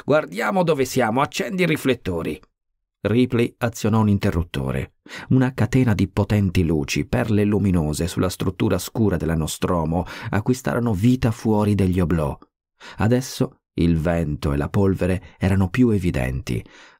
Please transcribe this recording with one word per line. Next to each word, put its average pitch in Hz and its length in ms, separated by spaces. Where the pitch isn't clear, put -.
Guardiamo 185 580
dove 147 220
siamo. 120 360
Accendi 180 440
i - 20
riflettori." 92 760
Ripley 117 580
azionò 113 400
un 107 120
interruttore. 82 840
Una 131 220
catena 120 400
di 95 140
potenti 98 580
luci, 76 400
perle 113 380
luminose 90 640
sulla 92 220
struttura 87 500
scura 98 380
della 80 180
Nostromo, 82 720
acquistarono 117 600
vita 123 400
fuori 104 420
degli 92 240
oblò. 80 400
Adesso 123 640
il 85 220
vento 78 560
e 71 60
la 73 100
polvere 92 680
erano 95 320
più 123 180
evidenti. 65 760